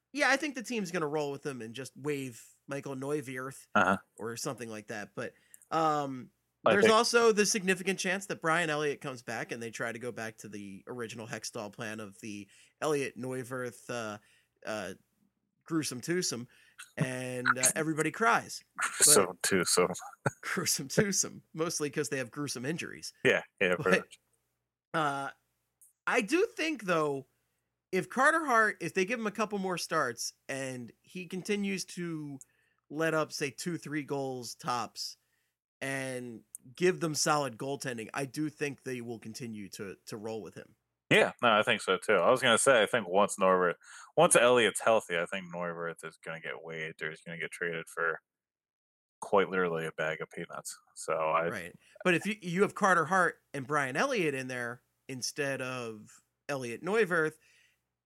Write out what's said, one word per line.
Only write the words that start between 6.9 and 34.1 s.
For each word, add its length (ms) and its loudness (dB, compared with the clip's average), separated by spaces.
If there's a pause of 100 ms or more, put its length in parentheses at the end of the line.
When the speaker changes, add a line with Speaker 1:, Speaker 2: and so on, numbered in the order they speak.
Speaker 1:
also 360 6
the 160 4
significant 540 0
chance 260 -2
that 140 -6
Brian 300 2
Elliott 300 0
comes 220 -8
back 300 -6
and 100 -8
they 80 -6
try 220 -6
to 80 -8
go 100 -8
back 280 -10
to 100 -14
the 400 -12
original 400 -10
Hextall 440 -8
plan 280 -10
of 200 -14
the 280 -12 (320)
Elliott 360 -2
Neuwirth, 720 -8
uh, 300 -6 (480)
uh, 280 -6 (680)
gruesome 360 -4
twosome, 480 -4 (480)
and, 640 -2
uh, 140 4
Speaker 2:
<laughs> 40 -2
Speaker 1:
everybody 340 0
cries. 540 0 (340)
Speaker 2:
Gruesome 300 8
Speaker 1:
But 160 -14
Speaker 2:
twosome. 480 4 (240)
<laughs> 260 -6
Speaker 1:
gruesome 460 -2
twosome, 540 0 (120)
mostly 360 -2
'cause 180 -4
they 100 -4
have 140 -4
gruesome 340 -6
injuries. 460 -8 (120)
Speaker 2:
Yeah, 180 6 (180)
yeah, 160 4
pretty 220 4
Speaker 1:
But, 20 0
Speaker 2:
much. 180 -16 (760)
Speaker 1:
uh, 360 -2 (760)
I 160 2
do 240 2 (100)
think, 280 -4
though, 440 0 (640)
if 180 0
Carter 360 4
Hart, 340 4
if 140 -4
they 100 2
give 160 -2
him 80 -2
a 40 -6
couple 260 -2
more 200 -2
starts 540 -2 (160)
and 440 -6 (100)
he 240 -12
continues 600 -2
to 540 -8 (500)
let 240 0
up, 180 0
say, 180 -4
two, 280 -6
three 240 -6
goals 540 -6